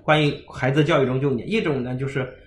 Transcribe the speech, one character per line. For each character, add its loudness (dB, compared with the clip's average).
关 4
于 2
孩 -2
子 4
教 2
育 4
中 -2
就 0
有 0
两， -6
一 0
种 -2
呢 -6
就 -4
是， -4